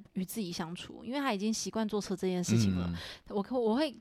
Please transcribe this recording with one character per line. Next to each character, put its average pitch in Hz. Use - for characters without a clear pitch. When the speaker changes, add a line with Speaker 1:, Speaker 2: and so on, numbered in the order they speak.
Speaker 1:
与 185
自 -
己 175
相 175
处， -
因 233
为 285
他 269
已 196
经 214
习 -
惯 220
坐 208
车 190
这 185
件 180
事 113
情 101
了。 87
Speaker 2:
嗯。 85
Speaker 1:
我 202
可， 254
我 226
会 277